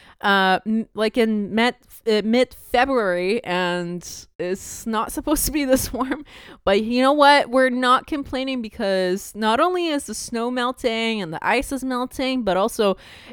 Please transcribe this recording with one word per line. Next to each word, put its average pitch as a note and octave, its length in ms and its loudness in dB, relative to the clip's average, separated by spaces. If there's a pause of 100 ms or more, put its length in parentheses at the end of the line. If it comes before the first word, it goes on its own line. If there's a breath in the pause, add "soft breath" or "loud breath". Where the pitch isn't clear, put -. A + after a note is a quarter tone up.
(220 loud breath)
uh, F#3+ 440 2
m-, A3 300 -2
like, A3 220 -2
in G#3+ 360 0
met-, A#3 280 0 (260)
uh, G#3+ 160 2
mid-February, A3+ 1200 0
and F3 840 -4 (120)
it's - 480 -8
not A3+ 240 -2
supposed D4+ 340 -2
to C4+ 60 -4
be C#4+ 140 -2
this C4 280 0
<laughs> - 0 -
warm. C4 300 -4 (400 loud breath)
But G3+ 200 2
you A#3+ 180 0
know C4+ 120 6
what? C#4+ 360 6
We're B3+ 200 4
not B3+ 380 2
complaining C4+ 540 -6
because G3 760 -2
not A3 240 0
only F4 280 0
is C#4+ 180 -2
the D#4+ 100 -10
snow A#3 340 -6
melting A3+ 720 -2
and D#3+ 120 -8
the - 120 -8
ice B3 260 0
is C4 120 -6
melting, C4 600 -4
but F3+ 140 0
also G3+ 380 0 (380 loud breath)